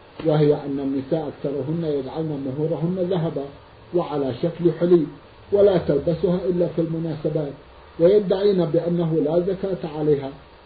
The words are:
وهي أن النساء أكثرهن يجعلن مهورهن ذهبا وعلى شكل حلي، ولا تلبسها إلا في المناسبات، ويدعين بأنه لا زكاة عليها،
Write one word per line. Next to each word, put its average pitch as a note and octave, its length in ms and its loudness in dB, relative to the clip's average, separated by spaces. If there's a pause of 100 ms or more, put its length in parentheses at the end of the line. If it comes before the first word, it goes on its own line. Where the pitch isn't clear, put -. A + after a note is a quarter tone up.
(260)
وهي D3+ 280 4
أن C#3 260 -6
النساء C#3 480 -4
أكثرهن D3 560 -6
يجعلن C#3+ 600 -4
مهورهن D#3 640 -2
ذهبا D#3 340 -2 (500)
وعلى C#3+ 480 -2
شكل E3+ 380 0
حلي، F3 260 6 (460)
ولا G3 260 6
تلبسها E3 680 0
إلا F3 220 2
في D#3+ 140 -2
المناسبات، D#3 720 -4 (480)
ويدعين F#3+ 640 4
بأنه E3 600 0
لا D#3+ 160 2
زكاة F3+ 580 -4
عليها، C#3+ 320 0 (360)